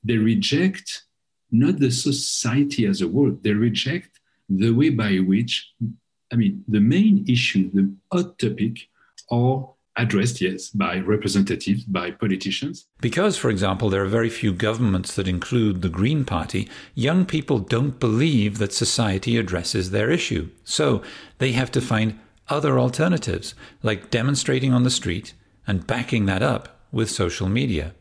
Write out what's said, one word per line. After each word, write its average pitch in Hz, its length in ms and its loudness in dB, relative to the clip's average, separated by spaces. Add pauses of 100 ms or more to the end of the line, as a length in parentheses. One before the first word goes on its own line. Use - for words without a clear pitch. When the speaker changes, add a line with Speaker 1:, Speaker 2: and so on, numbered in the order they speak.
Speaker 1:
they 117 140 0
reject 127 840 0 (480)
not 143 260 2
the 135 140 2
society 131 960 0
as 98 140 0
a 85 80 0
whole. 127 300 2
They 107 120 -2
reject 120 680 -2 (300)
the 98 220 2
way 139 180 4
by 107 280 0
which, 95 560 0 (580)
I 117 60 0
mean, 101 280 0
the 104 140 0
main 185 480 6
issue, 101 460 2
the 98 200 2 (160)
hot - 300 -2
topic, 113 480 -2 (420)
are 127 400 0 (280)
addressed, 113 420 0
yes, 92 300 -4
by 87 300 -2
representatives, 98 840 0
by 90 280 -4
politicians. 98 760 -4 (140)
Speaker 2:
Because, 180 360 0
for 127 120 0
example, 98 400 0
there 95 120 2
are 95 60 0
very 113 220 2
few 107 240 -2
governments 107 600 0
that 98 120 -2
include 92 540 0
the 90 80 0
Green 120 340 0
Party, 87 460 -4 (260)
young 165 300 2
people 147 340 0
don't 120 400 -2
believe 113 580 2
that 104 140 -2
society 110 640 0
addresses 92 560 -2
their 107 180 0
issue. 90 400 -2 (140)
So 135 400 0 (360)
they 131 120 0
have 123 200 -2
to 123 100 0
find 110 360 0 (300)
other 143 320 2
alternatives, 139 720 0 (300)
like 107 260 -2
demonstrating 131 640 0
on 123 100 4
the 123 60 4
street - 440 -4 (340)
and 95 180 -2
backing 120 420 -2
that 95 140 0
up - 380 -2 (140)
with 113 160 0
social 95 400 -2
media. 101 520 -2